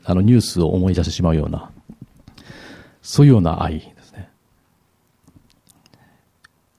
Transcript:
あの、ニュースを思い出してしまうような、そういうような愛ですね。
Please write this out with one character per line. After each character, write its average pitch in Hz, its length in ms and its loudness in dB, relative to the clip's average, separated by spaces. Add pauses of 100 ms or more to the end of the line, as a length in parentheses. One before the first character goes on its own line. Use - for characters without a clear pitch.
あ 90 100 -2
の、 92 80 0
ニ 113 100 4
ュ 123 60 6
ー - 20 2
ス - 220 -4
を 78 60 0
思 92 220 -2
い 90 40 0
出 87 100 -2
し 80 40 -6
て 80 40 -8
し 90 100 -6
ま 82 80 2
う 80 60 0
よ 76 100 -2
う 76 40 -8
な、 80 200 -12 (1300)
そ - 220 2
う - 20 8
い - 20 8
う 135 40 8
よ 110 60 6
う - 40 2
な 80 200 -2
愛 78 180 -6
で - 220 -20
す - 100 -20
ね。 - 180 -20 (2500)